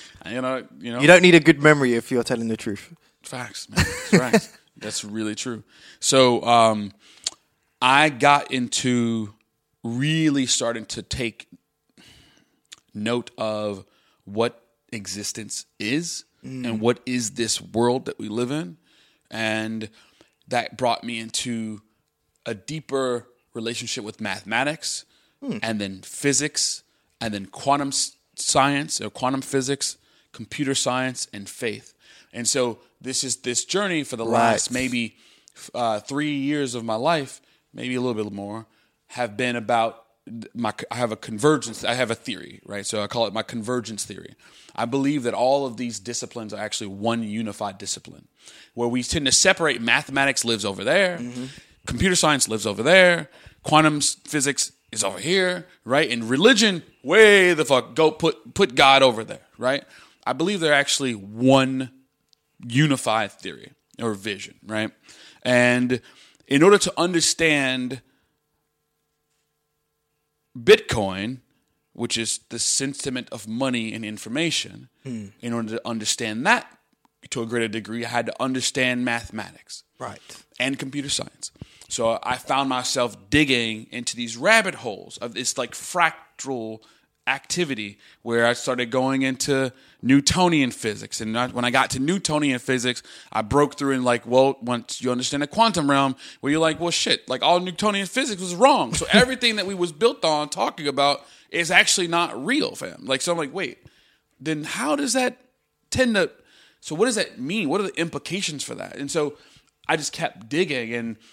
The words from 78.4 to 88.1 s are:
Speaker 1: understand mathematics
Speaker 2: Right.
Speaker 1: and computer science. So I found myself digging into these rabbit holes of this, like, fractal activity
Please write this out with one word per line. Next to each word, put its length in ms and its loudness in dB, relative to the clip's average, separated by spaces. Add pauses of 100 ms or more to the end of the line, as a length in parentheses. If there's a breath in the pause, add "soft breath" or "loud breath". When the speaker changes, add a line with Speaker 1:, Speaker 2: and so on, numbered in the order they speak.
Speaker 1:
understand 640 0
mathematics 800 -8 (160)
Speaker 2:
Right. 220 -12 (380)
Speaker 1:
and 200 -2
computer 300 -8
science. 420 -8 (380 loud breath)
So 340 0
I 140 -2
found 320 0
myself 480 -2 (140)
digging 600 2
into 240 -8
these 220 -8
rabbit 400 2
holes 420 -12
of 160 -8
this, 240 -4
like, 140 -6
fractal 1080 -4 (460 soft breath)
activity 720 -4 (240 soft breath)